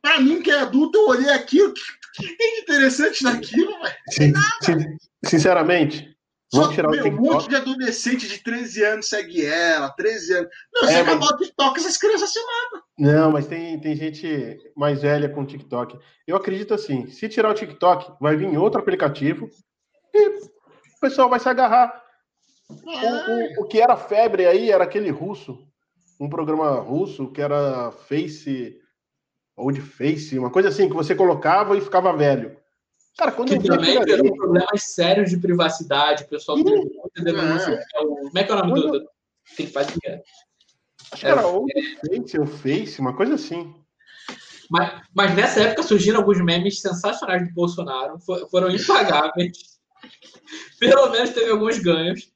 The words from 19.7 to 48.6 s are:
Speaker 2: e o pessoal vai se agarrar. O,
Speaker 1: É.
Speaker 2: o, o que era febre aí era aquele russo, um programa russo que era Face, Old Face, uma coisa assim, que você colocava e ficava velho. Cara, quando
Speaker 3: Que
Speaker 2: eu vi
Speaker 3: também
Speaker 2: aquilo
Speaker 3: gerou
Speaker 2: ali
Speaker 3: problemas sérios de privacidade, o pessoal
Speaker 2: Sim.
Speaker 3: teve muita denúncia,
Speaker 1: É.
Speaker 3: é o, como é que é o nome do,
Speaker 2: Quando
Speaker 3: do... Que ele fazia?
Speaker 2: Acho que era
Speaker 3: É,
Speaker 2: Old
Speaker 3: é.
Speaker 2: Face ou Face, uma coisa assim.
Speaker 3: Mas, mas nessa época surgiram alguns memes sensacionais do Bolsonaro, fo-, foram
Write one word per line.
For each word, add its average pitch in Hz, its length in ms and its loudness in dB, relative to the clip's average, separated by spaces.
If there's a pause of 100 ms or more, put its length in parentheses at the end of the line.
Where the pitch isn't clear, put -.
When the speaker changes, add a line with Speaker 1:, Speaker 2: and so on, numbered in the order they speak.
Speaker 2:
e 415 140 6
o - 720 -12
pessoal 269 280 2
vai 240 120 2
se 262 80 -2
agarrar. 240 540 2 (680)
O, - 200 -20
Speaker 1:
É. 233 680 -4
Speaker 2:
o, 208 40 -4
o 202 60 -8
que 220 120 2
era 240 160 6
febre 202 500 2
aí 208 240 4
era 185 140 6
aquele 196 260 -4
russo, 156 560 -10 (540)
um 143 80 -8
programa 156 520 -2
russo 131 520 -6
que 143 80 -10
era 143 500 -2 (160)
Face, 143 720 -6 (800)
Old 135 240 -4
Face, 143 580 -4
uma 123 120 -4
coisa 190 180 2
assim, 196 180 2
que 156 80 -2
você 156 200 0
colocava 196 640 2
e - 20 0
ficava 180 340 2
velho. 139 400 0 (640)
Cara, 311 160 0
quando 247 160 -4
Speaker 3:
Que 254 80 4
Speaker 2:
eu - 60 0
vi 196 60 0
Speaker 3:
também - 280 4
Speaker 2:
aquilo 214 120 2 (100)
Speaker 3:
gerou 277 80 4
Speaker 2:
ali - 100 2
Speaker 3:
problemas 180 460 0
sérios 185 480 0
de 175 80 -2
privacidade, 151 840 0
o - 40 -20
pessoal 190 300 -4
Speaker 2:
Sim. 320 60 2
Speaker 3:
teve 415 120 4
muita - 480 -4
denúncia, 165 480 0
Speaker 1:
É. - 260 -6
Speaker 3:
é - 40 -2
o, 151 140 -2
como 143 220 -6
é 196 60 2
que 214 80 -4
é - 20 0
o 202 40 0
nome 185 160 0
do, 285 160 2
Speaker 2:
Quando - 100 -2
Speaker 3:
do... - 80 -18 (480)
Que 175 60 -8
ele 151 100 -10
fazia? 139 500 -6 (920)
Speaker 2:
Acho - 100 -16
que 247 40 -4
era 269 140 0
Speaker 3:
É, 214 60 0
Speaker 2:
Old 208 280 -2
Speaker 3:
é. - 80 -2 (240)
Speaker 2:
Face 170 320 -6
ou 147 80 0
Face, 151 540 -6
uma 135 160 -4
coisa 240 180 0
assim. 170 400 -10 (960)
Speaker 3:
Mas, 175 320 -2 (120)
mas 185 200 2
nessa 214 280 2
época - 200 2
surgiram 214 380 4
alguns 196 240 4
memes 175 380 0
sensacionais 180 680 -4
do - 60 -14
Bolsonaro, 165 680 -4
fo-, 180 280 -8
foram 185 220 2